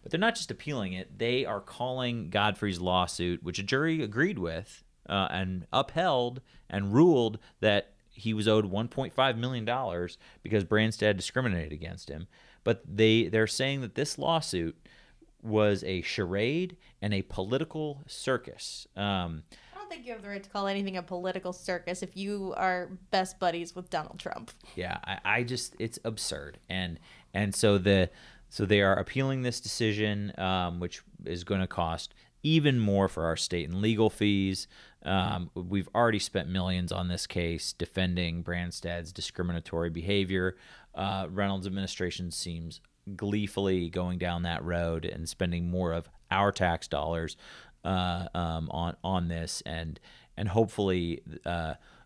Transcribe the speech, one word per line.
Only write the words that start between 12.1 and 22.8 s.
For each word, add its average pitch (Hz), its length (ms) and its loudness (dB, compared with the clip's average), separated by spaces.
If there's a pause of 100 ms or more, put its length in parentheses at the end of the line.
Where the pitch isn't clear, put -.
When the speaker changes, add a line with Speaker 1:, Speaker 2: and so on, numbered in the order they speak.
Speaker 1:
But - 220 2
they, 110 420 6
they're 110 200 2
saying 135 340 -2
that 113 140 -8
this 143 240 -2
lawsuit 143 580 0 (640)
was 107 420 2
a 92 200 -4
charade 117 720 -2 (240)
and 104 100 -2
a 95 120 0
political 143 840 -4
circus. - 880 -4
Um, 90 460 -2 (320)
Speaker 2:
I 392 60 -16
don't 415 100 -14
think 254 160 -12
you 240 80 -8
have 214 80 -12
the 202 80 -14
right 196 140 -8
to - 80 -20
call 196 160 -2
anything 196 280 -2
a 180 60 -4
political 180 520 -4
circus 180 500 -6
if 185 120 -12
you 196 400 -4
are 180 360 0 (180)